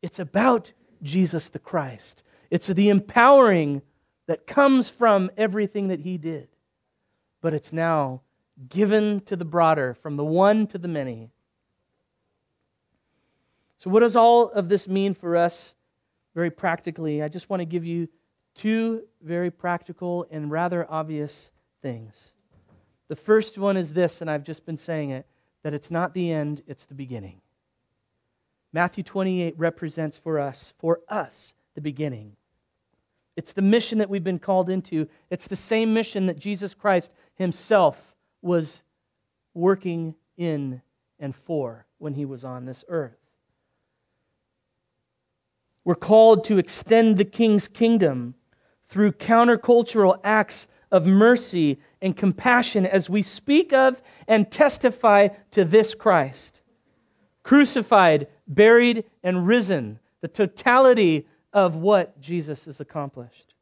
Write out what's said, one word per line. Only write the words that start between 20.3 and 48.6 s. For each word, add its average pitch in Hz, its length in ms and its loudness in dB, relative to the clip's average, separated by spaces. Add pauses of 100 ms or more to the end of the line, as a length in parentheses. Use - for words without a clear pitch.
and 151 200 -10
rather 170 400 -6
obvious 156 600 -10 (300)
things. 113 520 -16 (760)
The 151 80 -12
first 220 400 0
one 196 200 -2
is 156 180 -6
this, 175 260 -2
and 160 100 -10
I've 147 140 -6
just 156 220 -16
been 165 100 -10
saying 151 340 -8
it, 131 160 -12 (360)
that 151 100 -8
it's 147 180 -12
not 170 220 -4
the 175 180 -4
end, 147 360 -6
it's - 180 -18
the 143 100 -20
beginning. 110 460 -16 (1300)
Matthew 175 300 -4
twenty-eight 180 560 -6
represents 160 580 -6
for 156 220 -6
us, 139 400 -10
for 170 300 -2
us, - 460 -12 (200)
the 151 60 -16
beginning. 127 560 -10 (1000)
It's - 160 -14
the 196 100 -4
mission 226 360 0
that 202 120 -2
we've 196 120 -6
been 180 160 -6
called 185 300 -2
into. 180 400 -6 (220)
It's - 160 -12
the 190 100 -12
same 220 380 -2
mission 214 320 -4
that 165 120 -6
Jesus 196 360 -10
Christ 185 360 -2 (240)
himself 185 800 -2 (280)
was 170 400 -4 (720)
working 175 600 -2 (220)
in 143 460 -6 (360)
and 139 160 -12
for 123 520 -8 (120)
when 147 160 -10
he 143 100 -8
was 135 200 -14
on 127 220 -14
this 131 220 -18
earth. 147 280 -8 (2750)
We're 175 100 0
called 220 500 6
to 202 140 0
extend 226 580 2
the 196 80 2
King's 208 420 2
kingdom 156 680 0 (520)